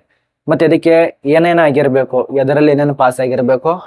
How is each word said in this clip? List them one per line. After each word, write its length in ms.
ಮತ್ತೆ 180
ಇದಕ್ಕೆ 260
ಏನೇನ್ 300
ಆಗಿರ್ಬೇಕು, 520
ಎದರಲ್ಲಿ 340
ಏನೇನು 200
ಪಾಸ್ 260
ಆಗಿರ್ಬೇಕು 500